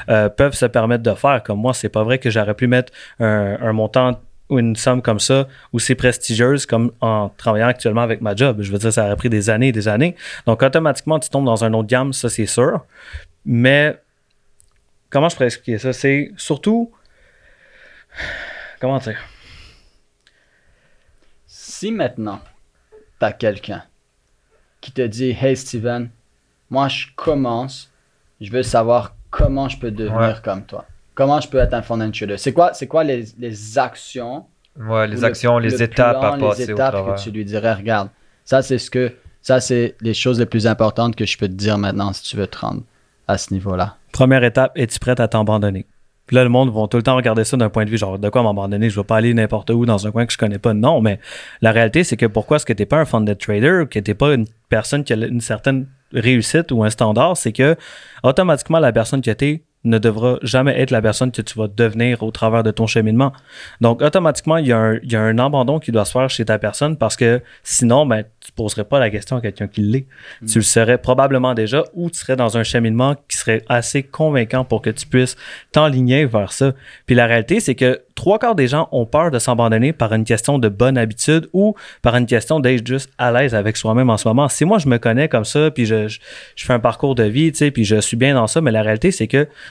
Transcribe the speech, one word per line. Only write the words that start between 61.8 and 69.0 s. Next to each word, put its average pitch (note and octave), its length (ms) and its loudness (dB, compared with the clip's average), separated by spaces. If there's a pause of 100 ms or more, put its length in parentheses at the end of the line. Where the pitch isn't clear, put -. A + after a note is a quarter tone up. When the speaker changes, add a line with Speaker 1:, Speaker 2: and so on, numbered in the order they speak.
Speaker 1:
au A2 80 -4
travers A2+ 320 0
de A2 80 2
ton A2+ 160 0
cheminement. A2+ 460 2 (480)
Donc, A#2 200 4
automatiquement, D#3+ 580 2
il D3+ 100 0
y A#2+ 40 2
a A2+ 60 2
un, A2 240 2
il B2 80 -12
y A#2 60 0
a A2 40 0
un A2 180 2
abandon C#3 420 0
qui C#3 100 -8
doit A2 140 2
se - 80 -6
faire C3 180 0
chez - 140 -4
ta G#2+ 160 2
personne C#3+ 360 -2
parce A2 200 -2
que A#2+ 260 2 (220)
sinon, B2+ 420 2
ben, A2 160 0 (160)
tu - 140 -20
poserais G#2+ 320 -6
pas C#3 160 2